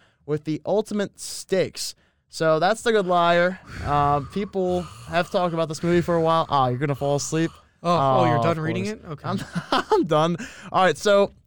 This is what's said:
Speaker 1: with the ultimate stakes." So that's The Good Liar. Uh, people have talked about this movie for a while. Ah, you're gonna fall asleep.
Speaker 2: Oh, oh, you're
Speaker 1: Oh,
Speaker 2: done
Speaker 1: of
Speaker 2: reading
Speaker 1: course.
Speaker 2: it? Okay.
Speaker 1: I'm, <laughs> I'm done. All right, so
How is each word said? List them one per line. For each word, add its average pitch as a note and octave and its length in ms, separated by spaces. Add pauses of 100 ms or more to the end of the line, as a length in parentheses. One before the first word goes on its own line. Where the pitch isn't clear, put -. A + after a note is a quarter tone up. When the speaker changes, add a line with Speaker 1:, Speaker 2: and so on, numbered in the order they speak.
(260)
Speaker 1:
with D3+ 200
the D3+ 200
ultimate G#3 540
stakes." - 760 (360)
So D#3+ 280
that's F#3+ 240
The A#3 100
Good G3+ 140
Liar. F3 520 (280)
Uh, C#3+ 340
people F#3 640 (240)
have E3+ 240
talked F3+ 240
about E3 140
this D#3 140
movie E3+ 200
for E3+ 120
a E3+ 60
while. E3 300
Ah, C3 180
you're B2 80
gonna C#3+ 180
fall C#3+ 220
asleep. D#3+ 340 (320)
Speaker 2:
Oh, E3+ 140 (240)
oh, B2 60
you're A#2+ 120
Speaker 1:
Oh, A#2 40
Speaker 2:
done E3 160
Speaker 1:
of D#3 60
Speaker 2:
reading - 200
Speaker 1:
course. G#3+ 140
Speaker 2:
it? - 140
Okay. D3 140
Speaker 1:
I'm, F#3 120 (340)
<laughs> F4 180
I'm G4 140
done. D#3+ 320 (340)
All F#3 140
right, E3 140
so G3+ 340 (140)